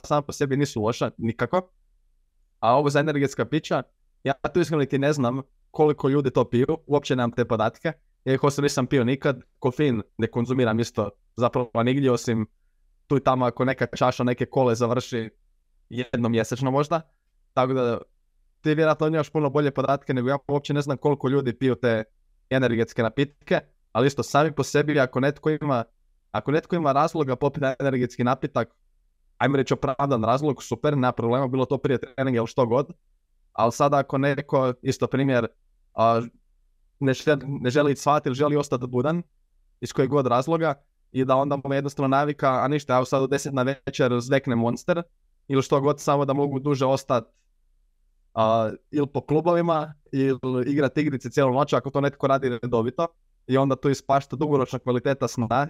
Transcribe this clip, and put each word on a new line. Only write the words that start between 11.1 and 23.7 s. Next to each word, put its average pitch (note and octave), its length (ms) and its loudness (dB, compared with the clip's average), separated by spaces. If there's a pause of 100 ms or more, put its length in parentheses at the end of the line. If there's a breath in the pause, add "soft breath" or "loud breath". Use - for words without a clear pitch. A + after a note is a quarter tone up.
zapravo A#2+ 480 0
nigdje, C3 280 2
osim A2+ 360 -2 (600)
tu C#3+ 100 2
i C3 60 0
tamo B2+ 220 2
ako A#2+ 200 -2
neka C3 220 -2 (100)
čaša B2+ 260 0
neke B2 220 0
kole B2 300 2
završi A#2 540 -2 (600)
jednom A#2 420 -2
mjesečno A#2+ 400 0
možda. D3+ 300 0 (520)
Tako B2+ 200 0
da A#2+ 280 0 (600)
ti D3+ 140 2
vjerojatno D#3 320 2
imaš D#3 220 0
puno D3+ 200 0
bolje C#3+ 220 0
podatke C#3 420 -2
nego B2+ 160 -2
ja, C#3 80 0 (100)
uopće C#3+ 260 -2
ne C#3+ 80 0
znam C#3 160 -4
koliko C#3+ 320 0
ljudi C3+ 280 0
piju C3 180 2
te A2+ 280 0 (460)
energetske A#2 540 0
napitke, C#3+ 560 -2 (320)